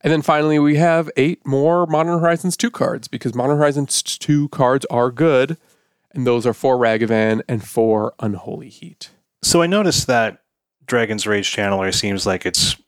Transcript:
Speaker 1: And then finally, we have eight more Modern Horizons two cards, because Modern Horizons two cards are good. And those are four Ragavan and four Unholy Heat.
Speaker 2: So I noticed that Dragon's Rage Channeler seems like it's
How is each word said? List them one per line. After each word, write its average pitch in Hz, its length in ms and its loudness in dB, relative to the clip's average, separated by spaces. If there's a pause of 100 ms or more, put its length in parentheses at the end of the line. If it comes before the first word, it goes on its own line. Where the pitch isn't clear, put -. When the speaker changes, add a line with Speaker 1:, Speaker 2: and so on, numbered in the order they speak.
Speaker 1:
And 156 100 0
then 156 100 0
finally, 151 360 2
we 147 180 4
have 165 400 2
eight 151 300 0
more 156 400 2
Modern 165 320 0
Horizons 170 400 0
two 233 120 -2
cards, - 380 -4
because - 260 -6
Modern 131 220 0
Horizons 147 460 0
two 147 480 -2
cards 131 400 2
are 123 200 0
good. 139 460 2 (560)
And 127 140 -6
those 120 200 0
are 117 80 2
four 131 240 0
Ragavan 110 680 2
and 113 160 -4
four 110 560 0
Unholy 107 520 -8
Heat. - 400 -20 (320)
Speaker 2:
So - 180 2
I 170 60 4
noticed 185 400 0
that 113 380 0 (420)
Dragon's 110 400 -2
Rage 101 280 0
Channeler 98 380 -2
seems 98 320 -2
like 92 220 -2
it's - 280 -2 (140)